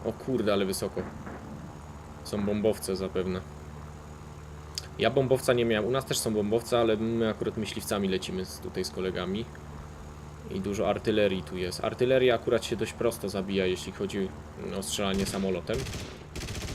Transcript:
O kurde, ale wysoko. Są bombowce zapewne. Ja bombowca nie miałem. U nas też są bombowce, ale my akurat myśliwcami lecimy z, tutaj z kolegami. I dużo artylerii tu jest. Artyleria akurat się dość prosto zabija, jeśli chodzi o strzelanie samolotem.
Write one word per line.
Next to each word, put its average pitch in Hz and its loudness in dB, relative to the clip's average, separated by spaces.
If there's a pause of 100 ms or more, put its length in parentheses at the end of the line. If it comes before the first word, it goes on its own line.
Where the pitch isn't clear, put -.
O 110 0
kurde, 110 2
ale 101 4
wysoko. 95 -2 (1200)
Są 104 0
bombowce 104 2
zapewne. 92 0 (1600)
Ja 110 6
bombowca 131 4
nie 120 6
miałem. 107 4
U - 2
nas 131 2
też 139 0
są 113 0
bombowce, 110 4
ale 113 6
my 113 2
akurat 104 -2
myśliwcami 101 0
lecimy 92 0
z, - -10
tutaj 92 -4
z - -6
kolegami. 92 -2 (1080)
I 98 -2
dużo 101 0
artylerii 101 4
tu 92 -8
jest. 90 -2
Artyleria 127 6
akurat 113 4
się 117 -2
dość 107 -2
prosto 110 0
zabija, 95 2
jeśli 92 0
chodzi 98 -2 (500)
o 95 -2
strzelanie 98 0
samolotem. 98 0 (1000)